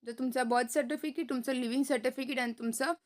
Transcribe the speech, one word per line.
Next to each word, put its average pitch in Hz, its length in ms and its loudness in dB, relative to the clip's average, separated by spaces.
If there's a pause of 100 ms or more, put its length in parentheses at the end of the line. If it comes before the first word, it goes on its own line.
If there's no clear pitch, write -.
जर 233 60 -8
तुमचं 247 380 0
बर्थ 240 200 4
सर्टिफिकेट, 294 600 -2
तुमचं 262 240 0
लिव्हिंग 254 300 0
सर्टिफिकेट 262 560 0
आणि 240 200 -2
तुमचं 233 340 0 (120)